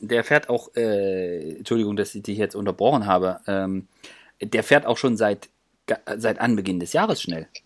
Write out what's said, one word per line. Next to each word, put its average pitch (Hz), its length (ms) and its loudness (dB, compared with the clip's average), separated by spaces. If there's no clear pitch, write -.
der 113 220 0
fährt 147 260 2
auch, 120 280 -2
äh, 92 800 -2
Entschuldigung, 104 400 0
dass 101 180 -2
ich 101 80 -10
dich 101 160 -6
jetzt 101 160 -2
unterbrochen 104 520 2
habe, 92 320 0
ähm, 95 400 -2
der 110 220 -2
fährt 143 240 6
auch 117 120 0
schon 120 180 0
seit, 104 320 0
ga-, - 100 -2
seit 113 240 -2
Anbeginn 98 380 0
des 87 140 -6
Jahres 185 280 0
schnell. 82 280 -8